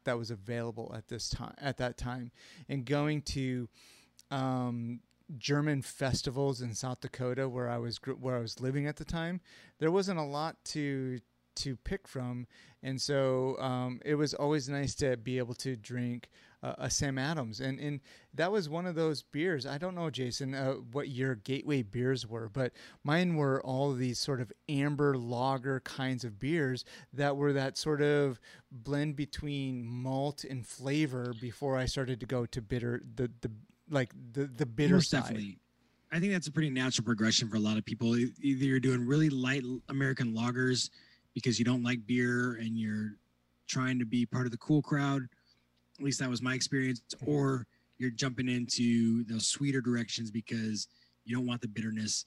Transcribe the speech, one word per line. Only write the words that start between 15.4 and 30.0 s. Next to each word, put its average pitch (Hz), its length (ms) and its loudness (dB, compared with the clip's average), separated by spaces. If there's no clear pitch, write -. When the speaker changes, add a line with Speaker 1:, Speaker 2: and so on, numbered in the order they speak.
Speaker 1:
to 131 200 -4
drink, 123 540 -4
uh, 127 160 -6
a 131 100 -4
Sam 135 300 0
Adams. 131 400 -4
And, 135 220 -4
and 147 220 -4
that 165 180 2
was 196 160 0
one 165 180 -2
of 175 80 -4
those 156 280 2
beers. 147 440 0
I 139 120 -6
don't 180 180 -6
know, 165 140 -2
Jason, 131 440 -2
uh, 135 200 0
what 139 160 -2
your 131 260 0
gateway 131 480 0
beers 120 420 0
were, 113 240 -8
but 123 220 -2
mine 170 320 4
were 139 280 4
all 135 320 0
these 123 260 0
sort 135 200 0
of 123 120 -6
amber 143 500 4
lager 127 640 0
kinds 131 420 -2
of 107 160 -8
beers 135 460 0
that 143 240 2
were 143 160 4
that 135 240 2
sort 151 240 0
of 143 380 4
blend 139 460 -2
between 139 680 -4
malt 131 600 -2